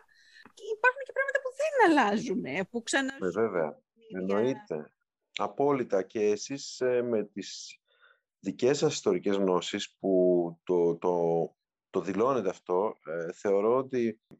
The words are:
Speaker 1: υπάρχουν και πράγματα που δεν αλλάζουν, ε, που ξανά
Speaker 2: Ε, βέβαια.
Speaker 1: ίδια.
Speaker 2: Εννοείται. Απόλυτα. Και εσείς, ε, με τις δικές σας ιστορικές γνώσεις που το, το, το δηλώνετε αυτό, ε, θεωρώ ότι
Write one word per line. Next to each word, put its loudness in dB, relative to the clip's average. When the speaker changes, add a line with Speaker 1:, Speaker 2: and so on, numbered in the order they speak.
Speaker 1:
υπάρχουν 2
και -12
πράγματα -2
που -8
δεν 4
αλλάζουν, 2
ε, -4
που -6
ξανά -2
Speaker 2:
Ε, 0
βέβαια. -2
Speaker 1:
ίδια. -12
Speaker 2:
Εννοείται. -2
Απόλυτα. 0
Και -6
εσείς, -2
ε, 2
με 0
τις -12
δικές 0
σας 0
ιστορικές 0
γνώσεις -2
που 2
το, 2
το, 0
το -2
δηλώνετε 0
αυτό, -2
ε, -8
θεωρώ 2
ότι -2